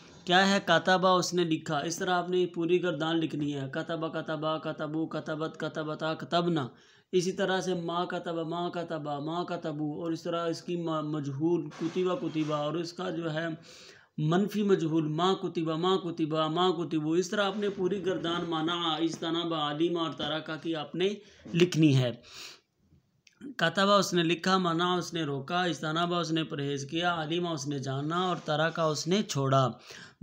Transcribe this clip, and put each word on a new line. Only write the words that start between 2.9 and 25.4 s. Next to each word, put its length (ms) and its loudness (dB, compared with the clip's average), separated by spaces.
लिखनी 340 0
है। 180 -4
कतबा, 400 -4
कतबा, 460 -2
कतबू, 420 -4
कतबत, 520 -6
कतबता, 560 -4
कतबना। 520 0
इसी 220 2
तरह 260 2
से 220 0
मा 240 -2
कतबा, 400 -4
मा 300 -4
कतबा, 460 -4
मा 240 -2
कतबू, 480 -4
और 180 -4
इस 120 -6
तरह 240 -2
इसकी 300 -4
म-, 300 -2
मजहूल, 680 0
कुतिबा, 380 0
कुतिबा, 420 -2
और 220 -2
इसका 320 -6
जो 180 -4
है 200 -2
मनफी 400 2
मजहूल, 480 4
मा 240 2
कुतिबा, 420 -2
मा 220 2
कुतिबा, 520 0
मा 200 2
कुतिबू। 460 0
इस 140 0
तरह 140 0
आपने 260 -2
पूरी 300 0
गर्दान 480 -2
माना, 540 0
इज्तनबा, 580 -2
आलिमा 400 0
और 140 -2
तरका 420 -4
की 180 -4
आपने 340 -2
लिखनी 380 6
है। 180 4
कतबा, 360 4
उसने 280 2
लिखा, 340 2
मना, 380 0
उसने 280 -4
रोका, 420 -2